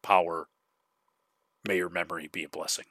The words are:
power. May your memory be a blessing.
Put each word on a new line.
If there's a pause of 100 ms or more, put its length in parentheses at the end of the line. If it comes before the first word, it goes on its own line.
power. (1200)
May
your
memory
be
a
blessing.